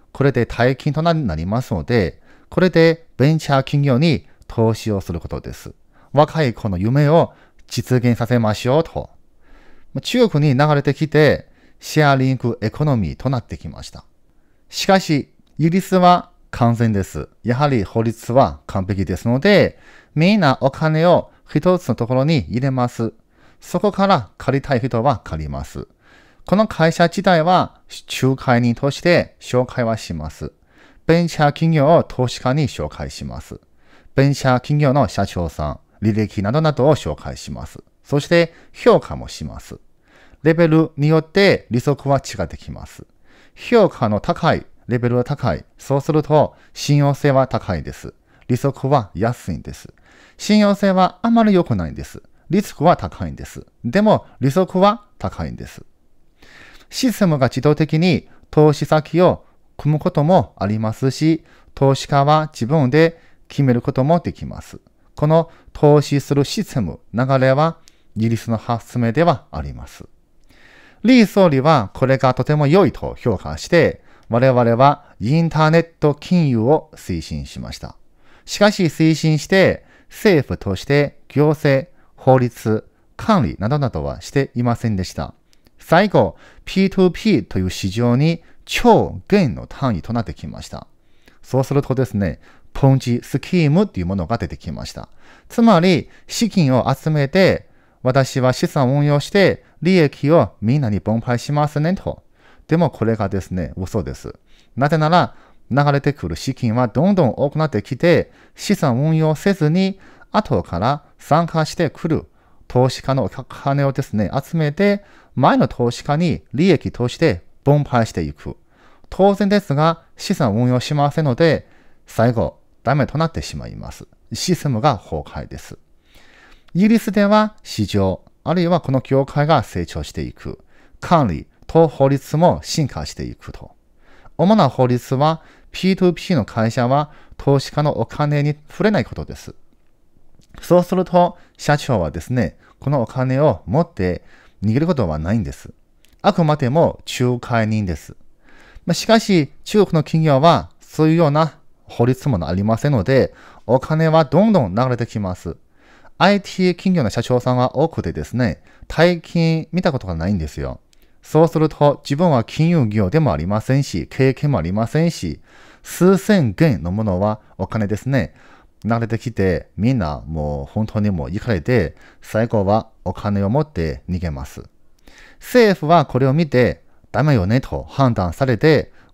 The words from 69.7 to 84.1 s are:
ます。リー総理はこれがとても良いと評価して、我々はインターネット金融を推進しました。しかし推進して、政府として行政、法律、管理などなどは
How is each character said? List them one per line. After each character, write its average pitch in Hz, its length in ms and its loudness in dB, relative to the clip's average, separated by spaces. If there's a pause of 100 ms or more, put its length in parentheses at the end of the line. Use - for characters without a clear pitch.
ま 60 140 -16
す。 - 180 -20 (1000)
リ 240 200 6
ー - 20 2
総 185 240 4
理 135 120 0
は 135 320 2
こ - 120 -2
れ 131 120 2
が 127 160 2
と 127 100 -4
て 151 120 -2
も 151 120 0
良 175 180 4
い 113 60 0
と - 240 -10
評 104 220 -2
価 76 200 -10
し - 100 -14
て、 143 360 2 (260)
我 117 160 2
々 123 300 4
は 139 300 4 (140)
イ 139 220 0
ン 165 80 0
タ 156 180 2
ー - 40 2
ネ 165 80 4
ッ 165 100 0 (100)
ト 147 160 2
金 170 340 0
融 117 100 2
を 139 360 0
推 85 260 -8
進 71 240 -10
し - 140 -16
ま 60 120 -14
し - 80 -18
た。 - 160 -16 (500)
し - 120 -10
か 208 140 4
し 196 140 0
推 160 300 2
進 156 220 2
し - 100 -8
て、 175 380 2 (240)
政 175 380 2
府 90 100 -6
と 98 180 -4
し - 100 -10
て 143 340 0 (100)
行 147 200 2
政、 143 420 0 (240)
法 131 240 4
律、 113 480 -2 (300)
管 202 260 2
理 73 160 -4
な 101 100 -2
ど 147 100 -2
な 131 100 -2
ど 78 140 -6
は 71 180 -8